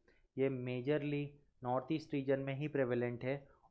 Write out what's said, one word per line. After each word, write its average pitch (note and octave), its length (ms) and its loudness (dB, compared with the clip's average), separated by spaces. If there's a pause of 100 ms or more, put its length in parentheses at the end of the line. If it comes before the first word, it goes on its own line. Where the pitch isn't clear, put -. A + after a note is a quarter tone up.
(380)
ये C3+ 120 4
मेजरली C#3+ 880 -2 (240)
नॉर्थ B2+ 280 0
ईस्ट D#3 220 -2
रीजन C3+ 260 2
में C3+ 140 -2
ही C#3+ 140 -2
प्रेवलेंट B2 560 0
है, C3+ 260 -4 (220)